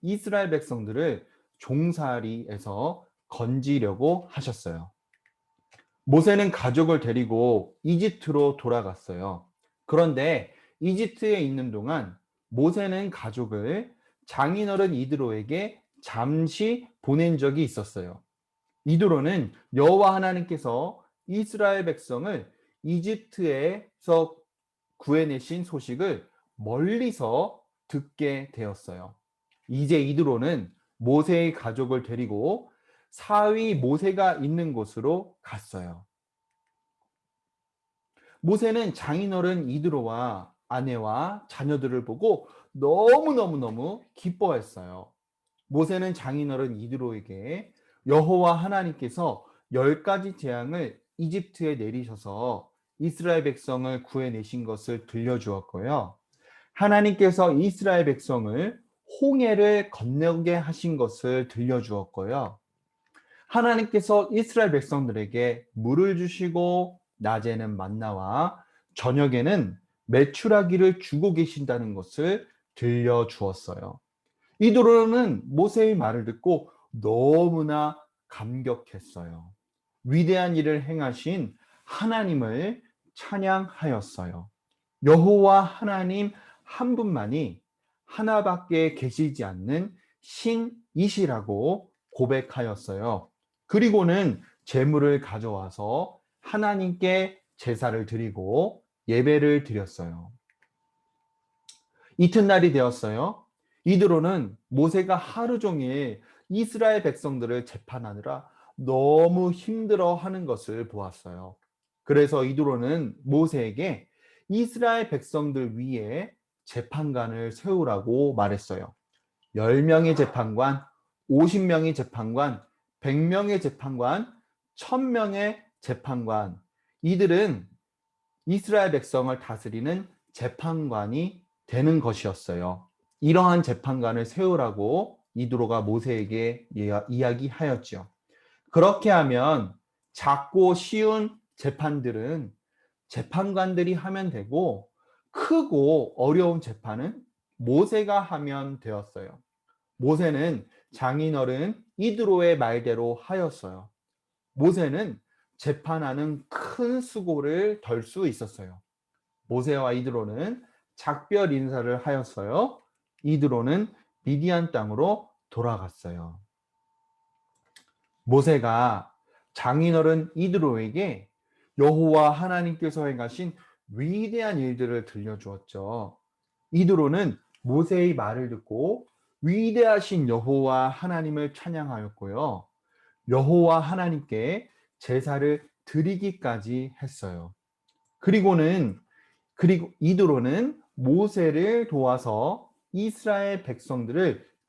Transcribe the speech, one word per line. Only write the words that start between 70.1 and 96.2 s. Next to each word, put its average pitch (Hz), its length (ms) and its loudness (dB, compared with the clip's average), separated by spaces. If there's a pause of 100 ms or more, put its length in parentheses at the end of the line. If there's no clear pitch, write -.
주고 170 340 0
계신다는 131 640 -4
것을 156 520 -4 (280)
들려주었어요. 113 1200 -2 (600)
이드로는 226 840 6
모세의 208 500 2
말을 117 300 -2
듣고 147 440 -2 (220)
너무나 151 1080 2 (280)
감격했어요. 104 1200 -10 (520)
위대한 175 520 2
일을 151 280 0
행하신 147 720 -6 (300)
하나님을 196 1000 -4 (320)
찬양하였어요. 151 1300 -4 (560)
여호와 196 580 8
하나님 196 720 -2 (320)
한 247 320 -4
분만이 139 640 -2 (460)
하나밖에 180 880 0
계시지 135 500 -4
않는 113 520 -6 (260)
신이시라고 180 1700 -2 (200)
고백하였어요. 117 1200 -4 (340)
그리고는 196 800 2 (220)
제물을 143 560 2
가져와서 107 960 -8 (220)